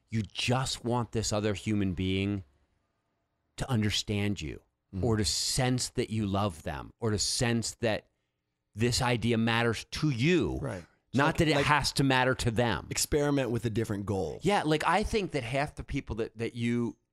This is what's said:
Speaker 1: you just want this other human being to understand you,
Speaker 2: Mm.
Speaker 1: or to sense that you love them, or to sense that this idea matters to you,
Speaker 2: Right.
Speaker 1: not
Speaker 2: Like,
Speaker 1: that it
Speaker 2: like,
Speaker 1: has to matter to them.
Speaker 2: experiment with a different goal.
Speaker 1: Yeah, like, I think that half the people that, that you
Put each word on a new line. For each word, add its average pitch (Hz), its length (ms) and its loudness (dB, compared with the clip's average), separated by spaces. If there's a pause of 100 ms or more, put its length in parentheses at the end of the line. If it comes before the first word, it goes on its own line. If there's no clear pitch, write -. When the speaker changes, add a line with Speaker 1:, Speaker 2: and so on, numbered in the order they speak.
(120)
Speaker 1:
you 113 100 0
just 127 640 -2
want 117 280 0
this 110 200 -2
other 104 220 0
human 101 380 0
being 95 500 0 (1120)
to - 120 -6
understand 104 720 0
you, 69 180 -8 (360)
Speaker 2:
Mm. 92 80 -2
Speaker 1:
or 113 140 2
to 107 80 2
sense - 640 0
that - 200 -4
you 110 160 -2
love 98 380 -2
them, 69 360 -8
or 113 120 -2
to 104 80 0
sense 117 600 0
that 107 260 -2 (680)
this 117 260 0
idea 117 360 2
matters 117 540 2
to - 180 0
you, 123 520 2
Speaker 2:
Right. 104 220 -8 (300)
Speaker 1:
not 139 140 4
Speaker 2:
Like, 165 100 0
Speaker 1:
that 165 120 4
it 156 60 2
Speaker 2:
like, 143 100 2
Speaker 1:
has 143 280 4
to 147 100 2
matter 131 320 4
to - 160 -2
them. 110 380 0
Speaker 2:
experiment 143 640 0
with 117 140 -2
a 117 40 -2
different 104 360 -2
goal. 90 360 -4
Speaker 1:
Yeah, 190 220 2
like, 156 240 2
I 185 160 4
think 196 280 -2
that 139 120 -2
half 139 320 -4
the 127 80 -10
people 131 340 -6
that, 110 200 -6
that 117 180 -6
you 117 420 -2 (160)